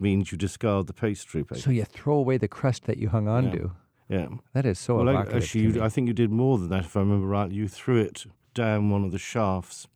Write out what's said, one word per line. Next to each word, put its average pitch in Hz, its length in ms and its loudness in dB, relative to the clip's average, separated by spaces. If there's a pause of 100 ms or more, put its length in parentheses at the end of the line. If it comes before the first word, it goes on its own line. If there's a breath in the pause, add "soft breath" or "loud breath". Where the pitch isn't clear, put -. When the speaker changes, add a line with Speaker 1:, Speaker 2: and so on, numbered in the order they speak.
Speaker 1:
means 98 320 2
you 78 60 -6
discard 98 480 0
the 95 80 -10
pastry - 500 -4
paper. - 160 -10
Speaker 2:
So 135 100 0
you 113 140 2
throw - 320 -4
away 131 220 2
the 107 100 -2
crust - 360 -2
that 113 120 -2
you 107 140 -2
hung 107 180 2
on 120 160 2
Speaker 1:
Yeah. 107 120 0
Speaker 2:
to. 90 160 -4 (360)
Speaker 1:
Yeah. 92 200 -2 (240)
Speaker 2:
That 135 140 0
is 95 120 0
so 120 180 0
Speaker 1:
Well, 117 120 4
I, 95 40 4
Speaker 2:
evocative 101 300 0
Speaker 1:
actually, - 200 -2
Speaker 2:
to 110 60 6
Speaker 1:
you, 110 80 2
Speaker 2:
me. 113 40 0
Speaker 1:
I 110 80 2
think 123 180 0
you 120 60 0
did 113 180 2
more 123 280 2
than 87 100 -2
that, 92 160 0
if - 120 -8
I 101 40 4
remember 98 260 2
right. 101 240 0
You 101 160 -4
threw 123 300 0
it - 300 0 (260)
down 107 380 2
one 101 140 2
of 92 80 -2
the 95 60 -4
shafts 95 760 -4